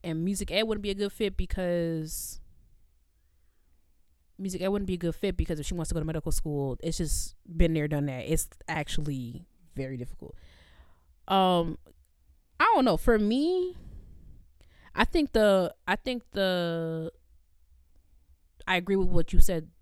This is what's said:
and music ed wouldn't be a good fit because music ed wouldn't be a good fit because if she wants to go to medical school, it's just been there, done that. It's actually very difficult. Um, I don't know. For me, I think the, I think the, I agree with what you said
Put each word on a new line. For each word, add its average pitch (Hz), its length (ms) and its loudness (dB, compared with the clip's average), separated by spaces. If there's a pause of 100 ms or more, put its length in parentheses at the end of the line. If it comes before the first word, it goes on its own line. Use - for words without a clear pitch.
and 165 220 -4
music 196 260 -4
ed 202 120 0
wouldn't 214 200 -4
be 208 60 -4
a 196 60 -4
good 202 160 -4
fit 196 260 -4
because 170 1000 -4 (2000)
music 185 220 -6
ed 185 80 0
wouldn't 202 180 -2
be 185 60 -2
a 180 40 -2
good 170 180 -2
fit 190 200 -2
because 170 240 -2
if 139 60 -6
she - 80 -4
wants 170 160 -4
to - 60 -2
go 165 40 -2
to 156 60 -2
medical 160 260 -4
school, 139 500 0
it's 160 160 -4
just - 380 -4 (220)
been 165 160 6
there, 151 140 0
done 147 180 -2
that. 131 260 -6
It's - 160 0 (220)
actually 147 760 -4 (300)
very 131 220 -6
difficult. - 380 -10 (920)
Um, 185 500 2 (840)
I 415 160 4
don't 262 100 4
know. 180 120 2
For 233 220 4
me, 330 560 0 (1200)
I 214 100 2
think 311 280 -2
the, 196 400 2 (140)
I 185 80 0
think 247 360 -8
the, 165 800 -4 (1600)
I 185 100 0
agree 185 180 0
with 190 140 4
what 170 240 6
you 175 60 10
said 165 300 6 (120)